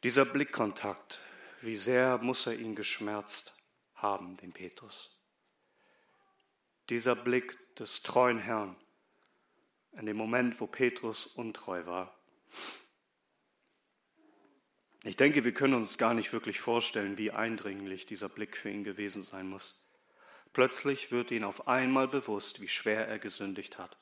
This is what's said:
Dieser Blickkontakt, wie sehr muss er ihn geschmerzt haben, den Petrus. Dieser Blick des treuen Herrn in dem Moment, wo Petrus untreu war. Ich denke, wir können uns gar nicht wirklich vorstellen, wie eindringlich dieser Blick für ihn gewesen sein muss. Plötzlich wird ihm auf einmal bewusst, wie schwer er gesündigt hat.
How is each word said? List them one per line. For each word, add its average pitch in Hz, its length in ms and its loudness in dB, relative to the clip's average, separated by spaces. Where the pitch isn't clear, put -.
Dieser 127 220 6
Blickkontakt, 113 920 -2
wie 113 160 -6
sehr 123 440 6
muss 123 260 0
er 117 80 -2
ihn 113 220 -6
geschmerzt 104 800 -4
haben, 92 420 -2
den 87 160 -16
Petrus. - 680 -16
Dieser 120 260 4
Blick 123 420 2
des - 280 -8
treuen 123 340 6
Herrn 107 380 -4
in 175 120 -12
dem 107 100 -2
Moment, 117 460 2
wo - 60 -4
Petrus 120 580 0
untreu 92 640 -8
war. 87 280 -6
Ich 101 140 -6
denke, 143 260 8
wir 117 100 2
können 135 200 4
uns 113 240 0
gar 117 160 4
nicht 113 180 0
wirklich 110 280 -4
vorstellen, 110 580 0
wie 107 140 -2
eindringlich 101 720 -4
dieser 101 240 -8
Blick - 260 -10
für - 140 -8
ihn 101 140 -6
gewesen 101 400 -6
sein 95 260 -10
muss. - 340 -12
Plötzlich 131 580 2
wird 120 200 0
ihm 113 120 0
auf 101 240 -6
einmal 131 400 4
bewusst, 117 540 -4
wie 98 80 -10
schwer 107 380 0
er 107 100 -6
gesündigt 98 640 -8
hat. 90 220 -14